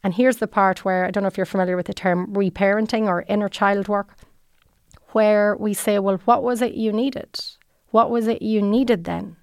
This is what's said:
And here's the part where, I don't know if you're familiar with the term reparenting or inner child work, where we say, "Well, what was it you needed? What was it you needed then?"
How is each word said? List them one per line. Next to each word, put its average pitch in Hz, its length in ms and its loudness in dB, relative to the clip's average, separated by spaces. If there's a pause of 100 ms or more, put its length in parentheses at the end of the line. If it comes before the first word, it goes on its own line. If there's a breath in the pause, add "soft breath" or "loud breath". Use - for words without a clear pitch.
And 190 120 -2
here's 254 240 2
the 208 100 -4
part 190 380 2
where, 185 180 0
I 185 60 -2
don't 196 120 -2
know 196 60 -2
if 185 80 -6
you're 185 80 -2
familiar 185 320 -2
with 180 100 -4
the - 80 -8
term 185 380 -2
reparenting 202 720 0
or 175 220 -2
inner 208 220 -2
child 202 380 0
work, 202 280 -4 (960 soft breath)
where 208 440 4
we 214 180 -4
say, 208 240 0
"Well, 196 260 0
what 233 180 4
was 240 200 -2
it 240 120 -2
you 220 180 -2
needed? 254 460 -4 (520)
What 220 200 4
was 233 160 0
it 226 160 -2
you 214 200 0
needed 214 420 2
then?" 170 380 -8